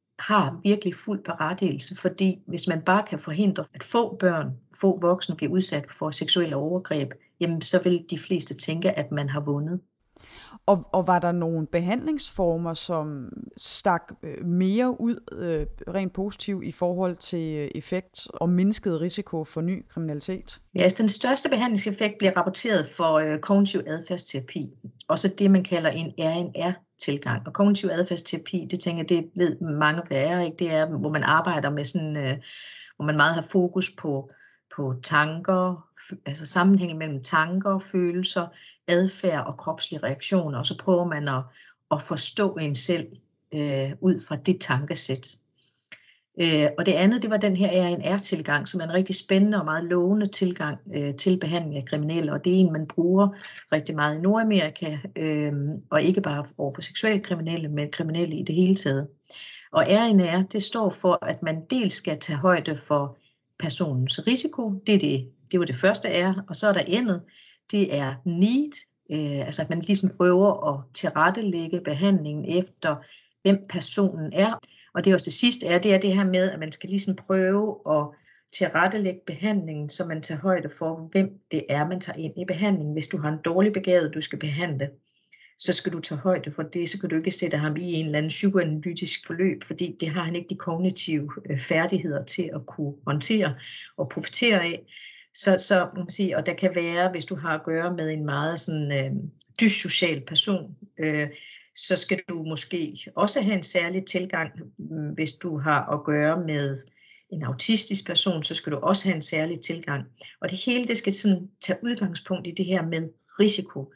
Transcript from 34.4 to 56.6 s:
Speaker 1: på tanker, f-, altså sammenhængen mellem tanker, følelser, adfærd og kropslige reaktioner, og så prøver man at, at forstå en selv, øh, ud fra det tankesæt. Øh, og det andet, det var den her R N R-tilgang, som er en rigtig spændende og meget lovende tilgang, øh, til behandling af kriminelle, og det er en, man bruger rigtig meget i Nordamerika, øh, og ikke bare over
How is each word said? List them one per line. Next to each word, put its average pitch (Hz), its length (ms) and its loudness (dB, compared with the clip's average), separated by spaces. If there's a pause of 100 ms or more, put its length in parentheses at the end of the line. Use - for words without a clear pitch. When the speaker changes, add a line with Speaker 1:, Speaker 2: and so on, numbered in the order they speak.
Speaker 1:
på 135 260 -4
tanker, 165 840 0 (120)
f-, - 260 -16
altså 147 200 -8
sammenhængen 180 520 4
mellem 147 240 -6
tanker, 180 560 0
følelser, 180 680 -2 (420)
adfærd 175 580 2
og - 100 -8
kropslige - 460 -8
reaktioner, 143 560 0
og - 80 -4
så - 120 -4
prøver 175 260 2
man 147 240 -2
at, 131 140 0 (480)
at 147 120 0
forstå - 540 -2
en 151 180 -2
selv, 165 320 0 (480)
øh, 139 360 -2 (100)
ud 185 280 2
fra 151 80 -4
det 185 240 0
tankesæt. - 800 -4 (1040)
Øh, 156 280 4 (100)
og 143 80 0
det - 60 6
andet, 196 300 4
det 220 80 -2
var 214 60 2
den 202 200 2
her 196 120 4
R 180 300 2
N 180 180 0
R-tilgang, 180 520 -2
som 185 120 -4
er 165 40 -4
en 165 80 -6
rigtig 190 220 2
spændende 196 440 4
og 165 60 -2
meget 160 200 -2
lovende 180 420 2
tilgang, 180 520 -2 (160)
øh, 143 200 -2
til 185 240 2
behandling 160 380 -2
af 135 80 -6
kriminelle, 151 480 -2
og 143 120 -6
det 180 80 4
er 185 40 6
en, 185 160 8
man 156 140 -2
bruger 185 420 4 (440)
rigtig 156 220 -2
meget 151 240 0
i - 20 -6
Nordamerika, 180 800 2 (180)
øh, 151 360 0 (380)
og 151 120 4
ikke 185 180 4
bare 147 260 -4 (120)
over 139 160 -4